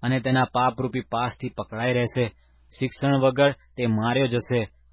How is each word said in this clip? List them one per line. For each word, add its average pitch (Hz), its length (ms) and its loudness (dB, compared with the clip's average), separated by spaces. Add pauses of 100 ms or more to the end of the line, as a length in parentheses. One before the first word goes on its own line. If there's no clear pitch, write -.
અને 131 180 0
તેના 131 240 2
પાપરૂપી 123 580 -2
પાસથી 120 480 -6
પકડાઈ 117 440 -4
રહેશે. 120 340 0 (520)
શિક્ષણ 135 400 0
વગર 135 320 4
તે - 360 -6
માર્યો 117 400 2
જશે 117 420 -2 (240)